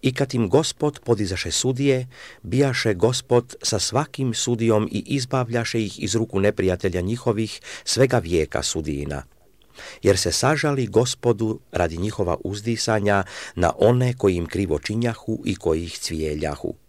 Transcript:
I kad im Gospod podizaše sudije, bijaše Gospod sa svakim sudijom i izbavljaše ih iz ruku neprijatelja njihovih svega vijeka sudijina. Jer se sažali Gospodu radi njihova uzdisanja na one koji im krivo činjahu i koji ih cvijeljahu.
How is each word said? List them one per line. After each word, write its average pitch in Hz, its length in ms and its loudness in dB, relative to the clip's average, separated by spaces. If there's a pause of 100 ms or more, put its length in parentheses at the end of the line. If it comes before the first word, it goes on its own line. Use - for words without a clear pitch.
I 131 120 2
kad 135 200 -2
im 113 140 2
Gospod 147 560 0
podizaše 98 460 -2
sudije, 127 580 0 (340)
bijaše 120 520 2
Gospod 120 680 2
sa - 160 -2
svakim 131 560 -2
sudijom 110 580 2
i 104 140 -2
izbavljaše 120 760 -2
ih 98 200 -6
iz 104 120 -4
ruku 110 260 0
neprijatelja 92 600 2
njihovih 110 600 -2 (240)
svega 123 340 4
vijeka 82 440 0
sudijina. 71 600 -4 (800)
Jer 98 160 6
se 87 140 0
sažali 139 540 2
Gospodu 110 760 0 (120)
radi 85 240 0
njihova 92 480 -2
uzdisanja 104 800 0 (300)
na 87 240 2
one 123 380 4
koji 95 200 4
im 85 100 -2
krivo 85 320 -2
činjahu 113 680 -4
i 98 120 -2
koji 82 280 0
ih 85 140 -12
cvijeljahu. 76 760 -4 (140)